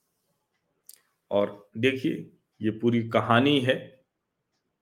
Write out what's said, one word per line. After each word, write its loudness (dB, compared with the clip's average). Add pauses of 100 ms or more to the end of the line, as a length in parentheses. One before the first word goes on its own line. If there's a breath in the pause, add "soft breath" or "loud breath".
(1300 soft breath)
और -2
देखिए, -4 (240)
ये -2
पूरी 0
कहानी 2
है। -4 (760)